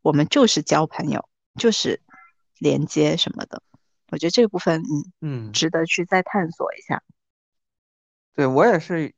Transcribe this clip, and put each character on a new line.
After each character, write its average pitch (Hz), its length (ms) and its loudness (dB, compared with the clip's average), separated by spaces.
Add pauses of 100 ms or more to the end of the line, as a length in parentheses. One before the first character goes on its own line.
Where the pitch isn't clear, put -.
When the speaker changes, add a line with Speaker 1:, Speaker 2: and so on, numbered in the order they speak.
Speaker 1:
我 156 120 4
们 147 160 4
就 269 180 6
是 151 160 0
交 156 240 2
朋 - 240 -6
友， - 180 -4 (300)
就 233 120 2
是 - 300 -2 (580)
连 143 280 0
接 151 320 0
什 - 180 -2
么 - 80 -12
的。 - 180 -16 (480)
我 165 60 -6
觉 160 100 -4
得 175 40 -2
这 247 100 2
个 226 80 4
部 185 100 -6
分， 165 220 0
嗯， 180 400 -4
Speaker 2:
嗯。 120 320 -8
Speaker 1:
值 160 160 0
得 165 160 -2
去 170 220 -4
再 185 160 0
探 175 280 -4
索 - 240 -6
一 - 60 -20
下。 - 220 -6 (1300)
Speaker 2:
对， 143 120 0
我 135 180 4
也 208 160 4
是 165 380 -4